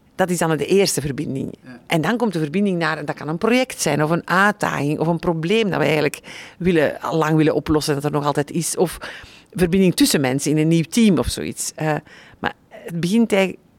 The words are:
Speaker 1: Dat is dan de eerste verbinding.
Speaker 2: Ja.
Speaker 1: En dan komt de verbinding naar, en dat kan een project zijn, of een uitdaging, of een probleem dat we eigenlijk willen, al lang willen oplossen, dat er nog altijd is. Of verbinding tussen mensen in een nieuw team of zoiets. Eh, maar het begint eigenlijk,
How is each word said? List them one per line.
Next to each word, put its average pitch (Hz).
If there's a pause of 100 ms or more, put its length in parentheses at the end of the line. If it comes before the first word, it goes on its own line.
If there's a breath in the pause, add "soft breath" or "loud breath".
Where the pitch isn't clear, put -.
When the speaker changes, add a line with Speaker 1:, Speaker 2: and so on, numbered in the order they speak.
(160)
Speaker 1:
Dat 185
is 175
dan 160
de 139
eerste 190
verbinding. 135
Speaker 2:
Ja. 123
Speaker 1:
En 165
dan 208
komt 226
de 165
verbinding 180
naar, 160
en 151
dat 147
kan 135
een 160
project 247
zijn, 147
of 151
een 170
uitdaging, 175
of 156
een 170
probleem 180
dat 156
we 151
eigenlijk 147 (380 loud breath)
willen, 165
al 160
lang 156
willen 156
oplossen, 151
dat 139
er 147
nog 147
altijd 143
is. 156
Of 165 (540 loud breath)
verbinding 180
tussen 277
mensen 135
in 151
een 156
nieuw 165
team 214
of 123
zoiets. -
Eh, 156 (440 loud breath)
maar - (160)
het -
begint 208
eigenlijk, 190 (200)